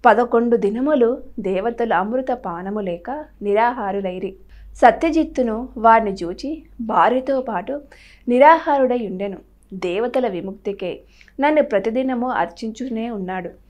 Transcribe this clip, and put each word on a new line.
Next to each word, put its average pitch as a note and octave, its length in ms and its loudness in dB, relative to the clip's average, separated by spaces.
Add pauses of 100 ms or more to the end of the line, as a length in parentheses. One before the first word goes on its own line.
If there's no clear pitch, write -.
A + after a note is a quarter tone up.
పదకొండు A#3 520 4
దినములు A#3+ 680 0 (160)
దేవతలు A3 540 -2
అమృత B3 380 -2
పానము G3 480 -6
లేక G3+ 460 -8 (160)
నిరాహారులైరి. G3+ 920 -2 (400)
సత్యజిత్తును B3+ 1000 2
వారిని A3 360 4
చూచి F#3+ 500 -8 (180)
భార్యతో B3 600 2
పాటు B3 400 -6 (460)
నిరాహారుడై C4 800 4
ఉండెను. F#3+ 300 -8 (360)
దేవతల A3+ 540 -2
విముక్తికే G3 760 -8 (380)
నన్ను D4 240 4
ప్రతిదినము B3 680 0
అర్చించునే A3+ 800 -6
ఉన్నాడు. F#3 400 -8 (200)